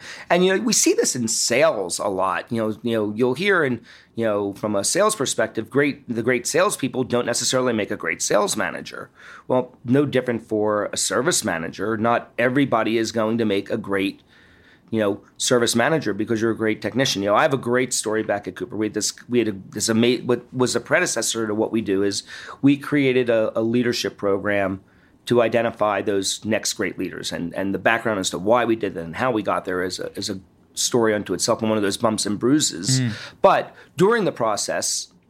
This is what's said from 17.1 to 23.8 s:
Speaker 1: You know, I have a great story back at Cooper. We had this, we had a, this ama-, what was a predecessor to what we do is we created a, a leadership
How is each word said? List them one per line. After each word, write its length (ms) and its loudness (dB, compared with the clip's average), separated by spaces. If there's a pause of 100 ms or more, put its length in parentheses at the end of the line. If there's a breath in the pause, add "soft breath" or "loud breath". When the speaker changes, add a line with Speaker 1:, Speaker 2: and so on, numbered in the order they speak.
Speaker 1:
You 80 0
know, 60 4
I 60 4
have 120 2
a 40 2
great 340 0
story 300 -2
back 240 -4
at 100 -10
Cooper. 200 -10
We 100 0
had 80 -6
this, 200 -4 (140)
we 120 2
had 80 2
a, 40 0 (180)
this 180 -4
ama-, 380 2
what 180 0 (100)
was 220 0
a 40 -2
predecessor 680 0
to 80 -2
what 180 0
we 80 0
do 220 0
is 200 -2 (400 loud breath)
we 140 6
created 540 2
a, 280 2
a 40 2
leadership 540 0